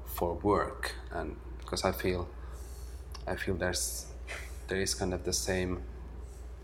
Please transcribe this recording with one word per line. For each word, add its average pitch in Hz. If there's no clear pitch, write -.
for 85
work, 90
and 80
because -
I 92
feel, 90
I 90
feel 98
there's, 90
there 95
is 95
kind 92
of 85
the 90
same, 92